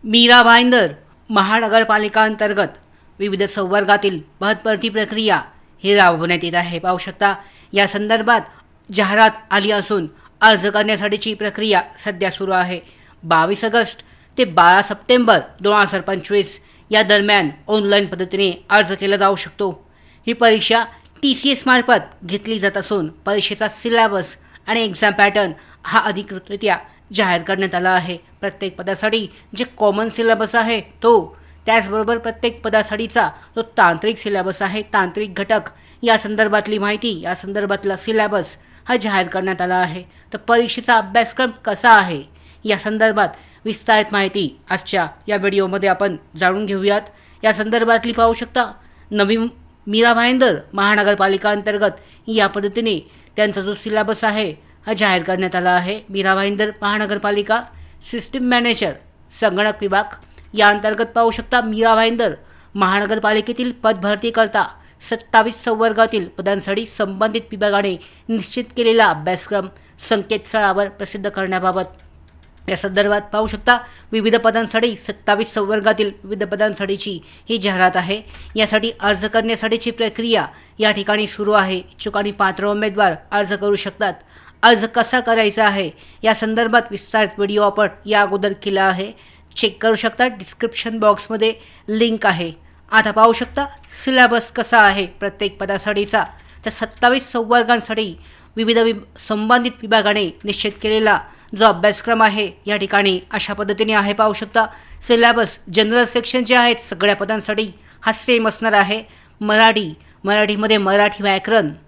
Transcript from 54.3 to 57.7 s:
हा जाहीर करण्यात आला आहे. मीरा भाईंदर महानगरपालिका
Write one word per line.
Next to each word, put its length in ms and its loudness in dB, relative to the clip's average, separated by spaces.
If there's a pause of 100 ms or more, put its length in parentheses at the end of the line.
हा 60 -2
जाहीर 300 0
करण्यात 320 -4
आला 140 0
आहे. 400 0
मीरा 260 -2
भाईंदर 360 -2 (100)
महानगरपालिका 840 -2 (480)